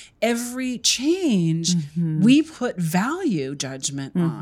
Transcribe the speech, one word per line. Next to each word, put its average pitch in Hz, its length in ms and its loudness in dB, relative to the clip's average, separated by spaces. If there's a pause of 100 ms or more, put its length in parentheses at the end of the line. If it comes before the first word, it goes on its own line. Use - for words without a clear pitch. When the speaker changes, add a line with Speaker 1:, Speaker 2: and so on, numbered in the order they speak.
(220)
Speaker 1:
every 240 560 -2
change, 190 1000 2
Speaker 2:
Mm-hmm. 160 480 -2
Speaker 1:
we 269 200 8
put - 340 -6
value 180 800 0
judgment 139 600 -8
Speaker 2:
Mm-hmm. 170 140 2 (120)